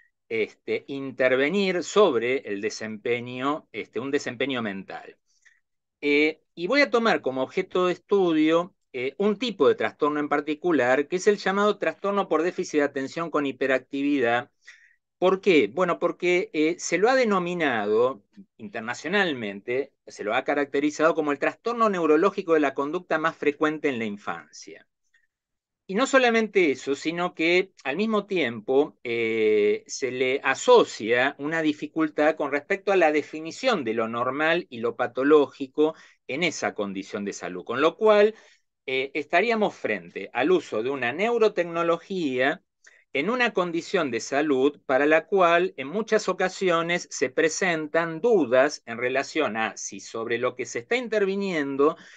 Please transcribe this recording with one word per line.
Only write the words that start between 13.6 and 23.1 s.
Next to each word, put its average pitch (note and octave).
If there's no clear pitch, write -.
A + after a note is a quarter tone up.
¿Por F#3+
qué? C#3+
Bueno, C#3
porque, F3+
eh, D#3+
se -
lo G#3
ha C4
denominado D3+
internacionalmente, A#2+
se -
lo G#2
ha C3+
caracterizado D3
como D3+
el C#3
trastorno A3+
neurológico F3
de D#3
la C#3
conducta D#3+